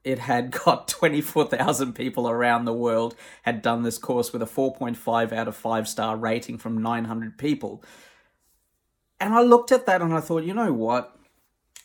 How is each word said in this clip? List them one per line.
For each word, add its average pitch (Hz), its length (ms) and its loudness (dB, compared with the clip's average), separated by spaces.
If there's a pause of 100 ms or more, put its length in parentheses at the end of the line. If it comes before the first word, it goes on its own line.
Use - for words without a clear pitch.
it 131 160 -4
had 123 320 -2
<laughs> - 140 -4
got - 220 2
twenty-four 151 580 0
thousand 131 480 -2
people 123 360 -4
around 120 360 2
the 117 80 -2
world 117 420 0 (280)
had 117 180 -2
done 117 220 0
this 113 140 -4
course 120 340 -2
with 117 100 -6
a 110 40 -2
four 131 280 -2
point 120 240 -6
five 113 360 0
out 110 140 -4
of 110 80 -8
five 113 320 -4
star 110 300 -4
rating 117 400 -4
from 113 240 -6
nine 113 240 -2
hundred 110 320 -8
people. 120 460 -4 (1400)
And 202 140 0
I 240 80 8
looked 240 300 8
at 254 140 4
that 185 160 4
and 165 120 0
I 160 60 2
thought, 160 240 -2
"You 180 100 -4
know 208 200 0
what? 117 400 -2 (720)